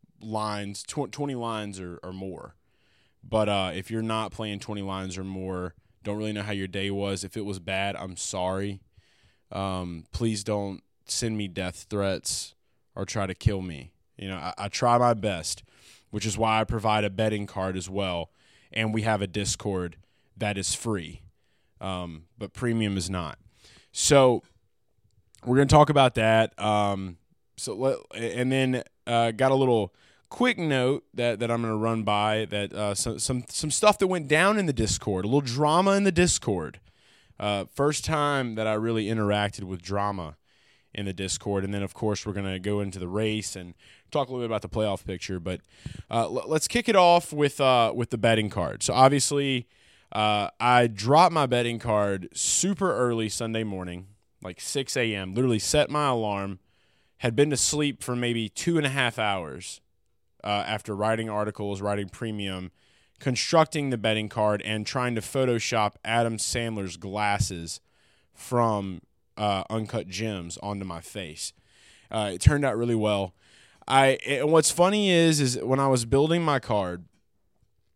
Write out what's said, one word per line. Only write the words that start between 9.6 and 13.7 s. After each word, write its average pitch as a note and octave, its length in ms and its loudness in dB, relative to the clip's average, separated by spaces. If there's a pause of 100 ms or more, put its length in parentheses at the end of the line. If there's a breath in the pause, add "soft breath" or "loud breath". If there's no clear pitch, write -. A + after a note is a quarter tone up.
please A2+ 300 -2
don't G2+ 400 -4 (220)
send A2 320 -4
me G2+ 120 -4
death F2+ 420 -8
threats - 640 -2 (400)
or G2 100 -6
try G2 220 -4
to F#2 80 -6
kill G2+ 260 -2
me. D#2+ 320 -10 (240)